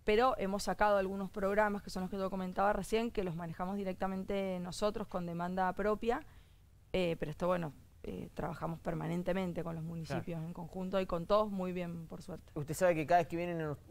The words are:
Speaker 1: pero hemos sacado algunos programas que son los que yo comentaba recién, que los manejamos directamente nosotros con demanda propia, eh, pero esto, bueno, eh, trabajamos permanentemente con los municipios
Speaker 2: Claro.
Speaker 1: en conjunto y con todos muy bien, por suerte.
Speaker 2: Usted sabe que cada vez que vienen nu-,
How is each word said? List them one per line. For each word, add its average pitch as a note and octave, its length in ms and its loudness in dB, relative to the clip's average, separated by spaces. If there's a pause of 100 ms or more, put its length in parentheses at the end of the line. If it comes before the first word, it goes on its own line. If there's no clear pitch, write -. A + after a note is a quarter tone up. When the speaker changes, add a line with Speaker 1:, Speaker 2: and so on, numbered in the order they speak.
Speaker 1:
pero A#3 340 6
hemos F#3+ 260 0
sacado G#3 340 4
algunos F#3+ 320 -2
programas G3+ 520 2
que - 80 -12
son F#3 120 -2
los F3+ 80 -4
que G3+ 80 -4
yo F#3+ 100 0
comentaba F#3+ 460 2
recién, A3 360 0
que G3+ 140 -2
los F3 100 -2
manejamos F3 420 -4
directamente F#3+ 840 -2
nosotros G#3 460 -2
con F3 180 -4
demanda F3+ 480 0
propia, G#3+ 480 0 (720)
eh, F3 260 2
pero D3+ 120 -4
esto, D#3+ 160 -2
bueno, F3 260 2 (320)
eh, - 300 -8
trabajamos D#3 460 -4
permanentemente F3 800 -2
con E3 140 -4
los D#3+ 80 -6
municipios D#3+ 400 -4
Speaker 2:
Claro. E3 220 -6
Speaker 1:
en E3+ 60 -8
conjunto F#3 480 -4
y F#3+ 60 0
con E3+ 200 -2
todos G#3 260 4
muy F#3 200 -2
bien, E3+ 360 -6
por F3 120 -10
suerte. - 340 -12
Speaker 2:
Usted D3 200 -2
sabe F3+ 220 6
que D#3 100 0
cada E3+ 140 8
vez E3 80 2
que E3+ 80 -4
vienen F3 220 -2
nu-, D3+ 180 -2 (140)